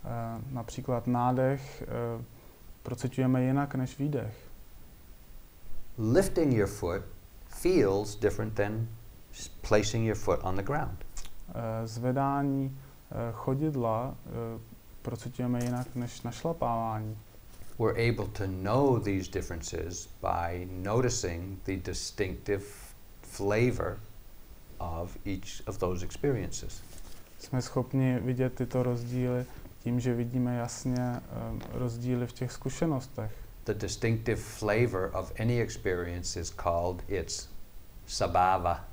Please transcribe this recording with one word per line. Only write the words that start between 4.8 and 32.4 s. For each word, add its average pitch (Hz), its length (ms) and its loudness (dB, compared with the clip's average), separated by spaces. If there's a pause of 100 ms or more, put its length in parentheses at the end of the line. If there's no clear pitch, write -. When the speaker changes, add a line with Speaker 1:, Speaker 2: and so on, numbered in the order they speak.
Speaker 2:
Lifting 143 560 6
your 104 140 6
foot 90 340 -2 (460)
feels 110 680 4
different 107 380 2
than 110 340 2 (460)
s-, - 140 -10 (220)
placing 110 360 6
your 104 120 2
foot 90 260 4
on 92 120 2
the 98 80 2
ground. 135 420 -2 (440)
Speaker 1:
Eh, 113 380 -2
zvedání, 135 920 2 (340)
eh, 113 200 -2
chodidla, 131 840 2 (100)
eh, 113 340 -6 (420)
procitujeme 123 640 -2
jinak 123 320 -2
než 120 260 -4
našlapávání. 113 960 -2 (640)
Speaker 2:
We're 117 320 4
able 104 160 0
to 104 200 -4
know 110 520 4
these 98 320 0
differences 82 800 -4 (120)
by 87 500 0
noticing 95 920 0
the 95 120 0
distinctive 98 880 -2 (580)
flavor 104 800 2 (800)
of 85 480 -4
each - 420 -4
of 101 100 -4
those 90 280 0
experiences. - 760 -2 (580)
Speaker 1:
Jsme 127 220 -2
schopni 127 580 2
vidět 127 340 2
tyto 127 300 0
rozdíly 123 640 0 (340)
tím, 123 200 2
že 123 140 2
vidíme 123 420 2
jasně, 123 440 0
eh, 123 220 0 (500)
rozdíly 120 560 0
v - 60 -10
těch 127 180 -4